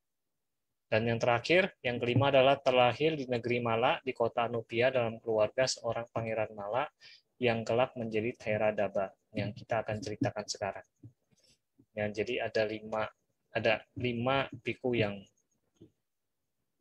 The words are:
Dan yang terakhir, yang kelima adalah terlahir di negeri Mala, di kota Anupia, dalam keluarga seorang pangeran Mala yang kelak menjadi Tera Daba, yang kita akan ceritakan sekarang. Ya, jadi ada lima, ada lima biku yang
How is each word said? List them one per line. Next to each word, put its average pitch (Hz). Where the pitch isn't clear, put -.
Dan 113
yang 117
terakhir, 123
yang 123
kelima 123
adalah 135
terlahir 127
di 135
negeri 120
Mala, 117
di 127
kota 117
Anupia, 117
dalam 113
keluarga 117
seorang 117
pangeran 110
Mala 107
yang 117
kelak 120
menjadi 113
Tera 107
Daba, 98
yang 101
kita 113
akan 107
ceritakan 104
sekarang. 98
Ya, 104
jadi 110
ada 110
lima, 110
ada 110
lima 123
biku 123
yang 104